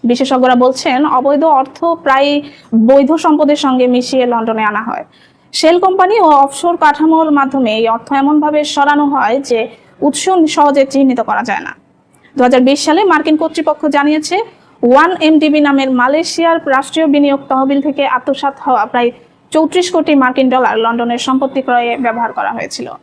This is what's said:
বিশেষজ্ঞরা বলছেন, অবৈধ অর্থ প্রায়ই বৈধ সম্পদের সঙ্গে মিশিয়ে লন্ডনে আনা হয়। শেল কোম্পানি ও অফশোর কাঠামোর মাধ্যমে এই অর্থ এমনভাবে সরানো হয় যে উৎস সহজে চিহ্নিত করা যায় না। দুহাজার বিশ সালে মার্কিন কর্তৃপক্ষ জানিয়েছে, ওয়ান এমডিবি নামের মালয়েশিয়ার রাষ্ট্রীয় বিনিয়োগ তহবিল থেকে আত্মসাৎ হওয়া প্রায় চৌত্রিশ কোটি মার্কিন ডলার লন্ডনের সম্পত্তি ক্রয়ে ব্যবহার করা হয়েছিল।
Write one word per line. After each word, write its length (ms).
বিশেষজ্ঞরা 600
বলছেন, 340
অবৈধ 240
অর্থ 180
প্রায়ই 320
বৈধ 220
সম্পদের 400
সঙ্গে 300
মিশিয়ে 380
লন্ডনে 380
আনা 180
হয়। 160
শেল 300
কোম্পানি 320
ও 20
অফশোর 380
কাঠামোর 460
মাধ্যমে 400
এই 160
অর্থ 140
এমনভাবে 380
সরানো 300
হয় 220
যে 120
উৎস 180
সহজে 280
চিহ্নিত 360
করা 200
যায় 180
না। 60
দুহাজার 320
বিশ 180
সালে 140
মার্কিন 300
কর্তৃপক্ষ 400
জানিয়েছে, 400
ওয়ান 280
এমডিবি 400
নামের 220
মালয়েশিয়ার 580
রাষ্ট্রীয় 400
বিনিয়োগ 260
তহবিল 360
থেকে 160
আত্মসাৎ 380
হওয়া 180
প্রায় 160
চৌত্রিশ 420
কোটি 180
মার্কিন 320
ডলার 200
লন্ডনের 420
সম্পত্তি 400
ক্রয়ে 260
ব্যবহার 340
করা 180
হয়েছিল। 320